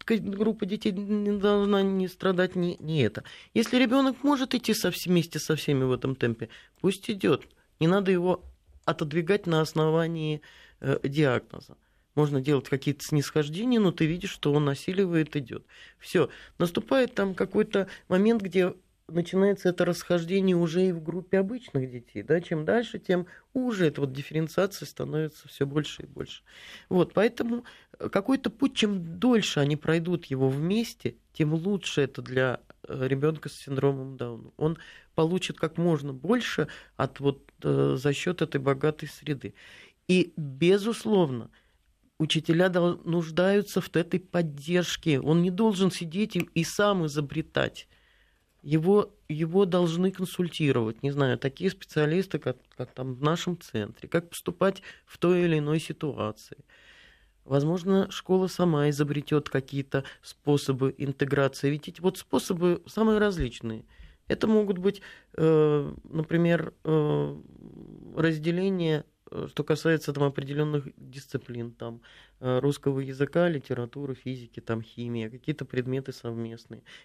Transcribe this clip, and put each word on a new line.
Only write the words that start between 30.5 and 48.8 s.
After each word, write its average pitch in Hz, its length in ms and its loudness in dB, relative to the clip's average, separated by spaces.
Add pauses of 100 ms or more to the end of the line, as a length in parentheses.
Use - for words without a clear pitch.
вместе, 175 640 -4 (180)
тем 151 220 0
лучше 170 480 -2
это 135 180 -4
для, 127 400 -2 (280)
э, 131 200 -4
ребёнка 147 400 -2
с - 60 -14
синдромом 135 640 -2
Дауна. 120 400 -10
Он 160 180 0 (380)
получит 165 440 0
как 165 200 -4
можно 151 340 2
больше 165 560 0 (280)
от - 240 -4
вот, 139 200 0 (220)
э, 139 360 2
за 139 140 0
счёт 175 300 -2
этой 147 180 -2
богатой 139 480 -2
среды. 139 460 -10 (540)
И, 185 280 4
безусловно, 170 1120 2 (680)
учителя 165 500 2
дол-, 175 360 2
нуждаются 175 760 2
в - 160 -6
этой 165 240 0
поддержке. 160 1000 -2
Он 160 220 4
не 185 80 2
должен 190 400 2
сидеть 185 460 -4
и, 170 180 -2
и 160 100 0
сам 202 420 2
изобретать. 143 800 -4 (760)
Его, 160 500 2 (160)